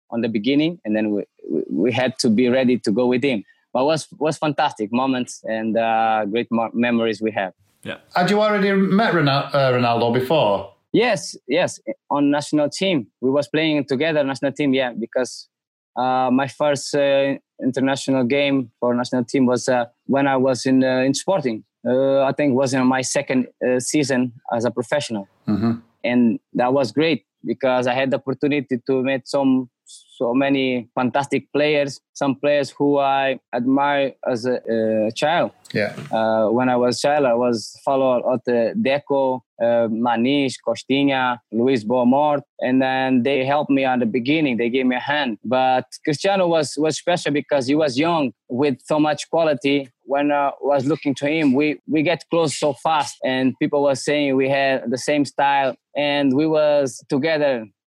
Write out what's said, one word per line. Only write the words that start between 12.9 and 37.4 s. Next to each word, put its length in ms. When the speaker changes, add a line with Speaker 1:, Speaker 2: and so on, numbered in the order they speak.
Speaker 1:
We 100
was 160
playing 380
together, 400
national 280
team, 220
yeah, 180
because, 560
uh, 360
my 160
first, 480
uh, 380
international 600
game 560
for 120
national 320
team 220
was, 220
uh, 160
when 200
I 100
was 300
in, 160
uh, 240
in 80
Sporting. 480
Uh, 360
I 100
think 240
was 180
in 140
my 140
second, 440
uh, 140
season 540
as 120
a 80
professional. 560
Speaker 3:
Mm-hmm. 280
Speaker 1:
And 380
that 180
was 180
great 340
because 400
I 80
had 160
the 60
opportunity 680
to 180
meet 260
some, 420
so 480
many 600
fantastic 560
players, 480
some 220
players 340
who 300
I 420
admire 580
as 140
a, 160
a 40
child. 400
Speaker 3:
Yeah. 240
Speaker 1:
Uh, 380
when 180
I 80
was 240
child, 240
I 80
was 500